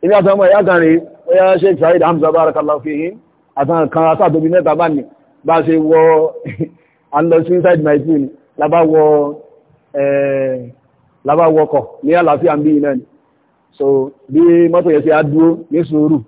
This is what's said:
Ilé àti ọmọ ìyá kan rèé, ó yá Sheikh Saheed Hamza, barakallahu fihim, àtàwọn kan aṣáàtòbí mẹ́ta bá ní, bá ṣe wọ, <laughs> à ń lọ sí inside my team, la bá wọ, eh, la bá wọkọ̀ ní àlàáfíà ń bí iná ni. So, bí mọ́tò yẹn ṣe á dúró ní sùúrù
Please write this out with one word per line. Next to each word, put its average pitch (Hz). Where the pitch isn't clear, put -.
Ilé 190
àti 196
ọmọ 196
ìyá 196
kan 175
rèé, 160
ó 170
yá 185
Sheikh 175
Saheed 165
Hamza, 160
barakallahu 151
fihim, 156
àtàwọn 156
kan 160
aṣáàtòbí 160
mẹ́ta 160
bá 170
ní, 143
bá 160
ṣe 160
wọ, 160
<laughs> -
à 147
ń 170
lọ 165
sí 165
inside 175
my 147
team, 147
la 147
bá 170
wọ, 156
eh, 135
la 143
bá 170
wọkọ̀ 151
ní 147
àlàáfíà 156
ń 147
bí 151
iná 143
ni. 127
So, 139
bí 143
mọ́tò 175
yẹn 147
ṣe 156
á 151
dúró 160
ní 165
sùúrù 151